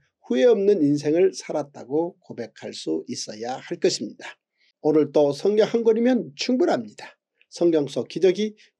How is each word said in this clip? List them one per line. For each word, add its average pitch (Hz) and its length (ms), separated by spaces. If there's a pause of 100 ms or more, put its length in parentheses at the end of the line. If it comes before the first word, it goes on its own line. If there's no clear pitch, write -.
(280)
후회 254 160
없는 202 380
인생을 147 520
살았다고 147 840
고백할 107 540
수 160 360
있어야 117 480
할 165 220
것입니다. 120 480 (540)
오늘 151 320
또 143 200
성경 208 360
한 233 160
권이면 233 500
충분합니다. - 840 (320)
성경 160 380
속 120 220
기적이 190 480 (240)